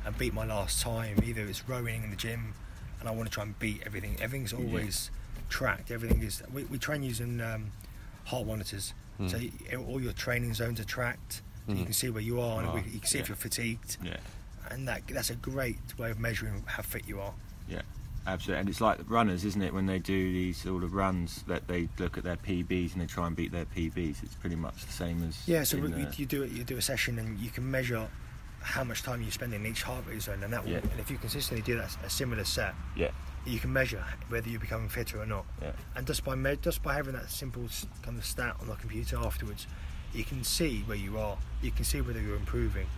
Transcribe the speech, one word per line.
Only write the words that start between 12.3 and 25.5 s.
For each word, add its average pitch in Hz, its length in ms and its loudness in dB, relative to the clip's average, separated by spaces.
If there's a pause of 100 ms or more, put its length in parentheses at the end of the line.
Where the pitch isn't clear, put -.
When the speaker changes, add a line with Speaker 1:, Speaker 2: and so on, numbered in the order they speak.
Speaker 1:
are, 113 200 2
and 87 80 2
Speaker 2:
Wow. 82 80 2
Speaker 1:
we, 82 60 4 (100)
you 107 80 -4
can - 80 -2
see - 100 4
if - 80 0
Speaker 2:
Yeah. - 40 -4
Speaker 1:
you're 101 80 -2
fatigued. - 680 -2
Speaker 2:
Yeah. 85 140 -4 (520)
Speaker 1:
And 131 180 -4
that, - 200 -4
that's 123 240 0
a 117 40 -2
great 127 440 0 (180)
way 117 140 0
of 107 80 0
measuring 110 480 2
how - 160 -2
fit - 240 -4
you 98 120 -4
are. 98 140 -4 (340)
Speaker 2:
Yeah, - 140 -2 (460)
absolutely. 92 340 2
And 98 80 4
it's - 120 2
like 110 260 8
runners, 107 380 6
isn't 101 160 2
it? 90 120 2
When 95 140 4
they 95 120 4
do 92 340 4
these 90 280 2
sort 92 220 0
of 87 100 0
runs, 92 540 2
that 90 200 0
they 87 200 2 (120)
look 90 180 2
at - 60 -2
their 87 140 0
P 90 260 2
Bs 87 300 2
and 90 80 0
they 82 60 2
try 87 200 0
and 82 80 0
beat 82 160 0
their 85 140 -2
P 82 240 0
Bs. 80 340 0
It's - 120 -8
pretty 87 200 -2
much 80 300 -4
the - 80 -8
same 85 300 0
as 80 140 -2 (100)
Speaker 1:
Yeah, 165 160 4